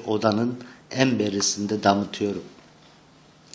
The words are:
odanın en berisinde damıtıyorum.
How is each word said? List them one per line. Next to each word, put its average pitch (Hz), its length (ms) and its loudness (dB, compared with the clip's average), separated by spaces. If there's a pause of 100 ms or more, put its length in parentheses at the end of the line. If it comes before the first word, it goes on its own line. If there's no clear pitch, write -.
odanın 110 520 0 (320)
en 127 280 2
berisinde 101 640 -2
damıtıyorum. 101 600 2 (1120)